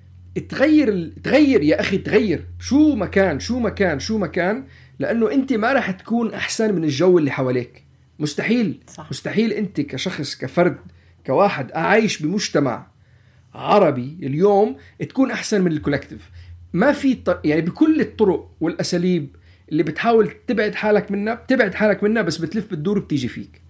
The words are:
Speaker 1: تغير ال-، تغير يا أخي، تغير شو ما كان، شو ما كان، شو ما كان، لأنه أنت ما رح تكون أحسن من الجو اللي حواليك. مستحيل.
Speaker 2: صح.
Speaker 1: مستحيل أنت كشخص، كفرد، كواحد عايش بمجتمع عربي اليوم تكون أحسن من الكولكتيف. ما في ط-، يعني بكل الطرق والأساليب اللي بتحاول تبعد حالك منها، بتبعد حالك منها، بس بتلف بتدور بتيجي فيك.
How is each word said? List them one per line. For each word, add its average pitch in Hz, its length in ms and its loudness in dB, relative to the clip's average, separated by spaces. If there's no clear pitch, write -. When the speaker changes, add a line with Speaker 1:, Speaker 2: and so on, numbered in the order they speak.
Speaker 1:
تغير 294 400 2
ال-، 175 340 -4
تغير 269 400 4
يا 156 160 2
أخي، - 180 -2
تغير 196 480 0
شو 294 360 4
ما 196 100 -2
كان، 180 340 0
شو 247 200 -4
ما 220 100 0
كان، 170 300 0
شو 220 180 -4
ما 190 100 -2
كان، 196 360 -2
لأنه 220 320 0
أنت 269 220 0
ما 226 200 0
رح 208 180 0
تكون 226 420 -4
أحسن 214 420 -2
من 165 80 -2
الجو 160 340 4
اللي 143 140 2
حواليك. 127 520 -4
مستحيل. 185 680 -2
Speaker 2:
صح. - 240 -18
Speaker 1:
مستحيل 202 420 -2
أنت 196 280 -6
كشخص، 139 560 -8
كفرد، 170 400 0
كواحد 139 440 0
عايش 180 500 0
بمجتمع 147 680 -2
عربي 147 720 0
اليوم 196 520 2
تكون 254 220 0
أحسن 208 300 -2
من 180 100 2
الكولكتيف. 143 580 -4
ما 233 180 4
في 277 240 2
ط-، - 300 -2
يعني 156 160 2
بكل 302 400 2
الطرق - 480 0
والأساليب 175 720 -2
اللي 156 120 2
بتحاول 220 480 2
تبعد 208 280 -2
حالك 208 360 0
منها، 208 220 -2
بتبعد 247 400 0
حالك 202 300 0
منها، 220 180 2
بس - 160 -2
بتلف 165 280 -4
بتدور 185 340 -2
بتيجي 135 280 -4
فيك. - 420 -12